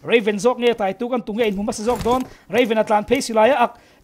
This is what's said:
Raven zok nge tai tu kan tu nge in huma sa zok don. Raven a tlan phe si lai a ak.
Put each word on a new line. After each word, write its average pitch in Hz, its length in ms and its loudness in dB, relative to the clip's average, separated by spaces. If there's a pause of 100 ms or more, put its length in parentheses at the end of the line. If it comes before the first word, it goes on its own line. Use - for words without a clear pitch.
Raven 202 340 0
zok 226 220 0
nge 233 180 0
tai 196 160 -2
tu 233 160 -6
kan 247 120 -2
tu 214 120 -8
nge 226 140 0
in 196 100 -2
huma 214 160 -4
sa 214 100 -8
zok 220 200 -2
don. 247 200 0 (260)
Raven 220 280 2
a 214 60 2
tlan 214 240 0
phe 254 140 0
si 233 120 -6
lai 220 160 4
a 269 140 2
ak. - 160 -4 (240)